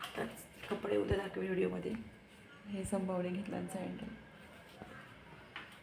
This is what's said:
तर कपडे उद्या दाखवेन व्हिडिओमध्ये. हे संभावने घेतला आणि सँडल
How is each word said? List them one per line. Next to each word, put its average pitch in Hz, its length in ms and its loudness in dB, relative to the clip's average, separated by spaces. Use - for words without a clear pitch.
तर - 100 2
कपडे 208 260 4
उद्या 196 200 8
दाखवेन 190 340 2
व्हिडिओमध्ये. 185 680 2
हे 196 160 0
संभावने 185 440 4
घेतला 185 280 0
आणि 180 120 0
सँडल 185 380 -2